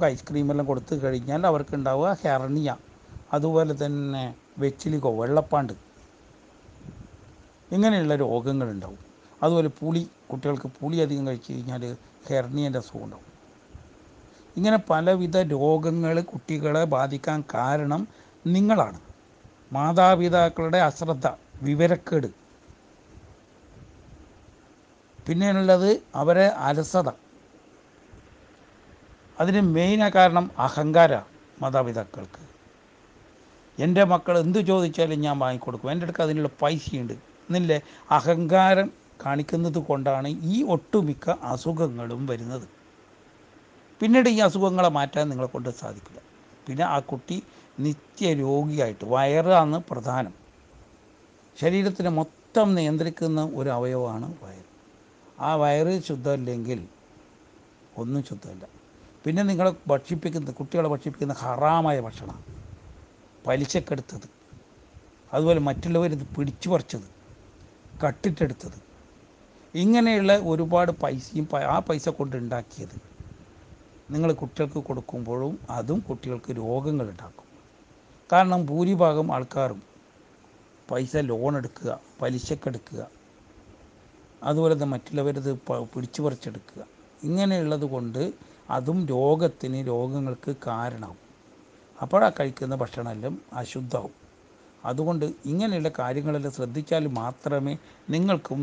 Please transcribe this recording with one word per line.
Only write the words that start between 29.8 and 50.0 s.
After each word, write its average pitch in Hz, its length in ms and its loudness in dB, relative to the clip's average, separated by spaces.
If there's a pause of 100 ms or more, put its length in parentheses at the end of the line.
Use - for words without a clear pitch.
കാരണം 180 300 8 (120)
അഹങ്കാര 151 560 6 (480)
മാതാപിതാക്കൾക്ക്. 120 800 -4 (1300)
"എൻ്റെ 175 260 6
മക്കൾ 175 340 2
എന്ത് 175 300 2
ചോദിച്ചാലും 165 540 2
ഞാൻ 143 180 0
വാങ്ങിക്കൊടുക്കും, 127 520 -4
എൻ്റെ 170 140 -4
അടുക്ക് 170 200 -2
അതിനുള്ള 156 260 0 (100)
പൈസയുണ്ട്" 139 540 -2 (280)
എന്നില്ലേ 175 340 2 (340)
അഹങ്കാരം 175 800 4 (300)
കാണിക്കുന്നത് 151 600 -2
കൊണ്ടാണ് 139 480 0 (240)
ഈ 214 120 2
ഒട്ടുമിക്ക 175 640 0 (140)
അസുഖങ്ങളും 127 840 -4
വരുന്നത്. 120 420 -8 (1300)
പിന്നീട് 240 280 6
ഈ 220 100 2
അസുഖങ്ങളെ 185 500 4
മാറ്റാൻ 147 400 0
നിങ്ങളെ 127 240 -4
കൊണ്ട് 127 160 -6
സാധിക്കില്ല. 107 500 -12 (440)
പിന്നെ 135 220 -4
ആ 156 140 0
കുട്ടി 139 380 -8 (420)
നിത്യരോഗിയായിട്ട്, 147 1300 -2
വയറാണ് 151 720 4 (120)
പ്രധാനം, 123 440 -4 (1200)